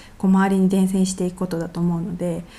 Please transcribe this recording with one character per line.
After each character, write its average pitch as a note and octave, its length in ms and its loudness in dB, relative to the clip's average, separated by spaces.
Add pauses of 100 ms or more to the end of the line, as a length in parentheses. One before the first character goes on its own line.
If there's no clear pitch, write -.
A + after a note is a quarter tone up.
(180)
こ F#3+ 100 0
う F#3+ 40 6
周 F#3+ 240 4
り F#3+ 40 2
に F#3 100 4
伝 F#3+ 200 2
染 F#3+ 160 2
し F#3 80 -2
て F3+ 140 -4
い F3+ 40 -4
く F3+ 60 -14
こ F#3 80 -4
と E3+ 140 -4
だ E3 100 -6
と E3+ 100 -8
思 F3 180 0
う E3 40 -4
の F3 160 -6
で、 F3 260 -6 (160)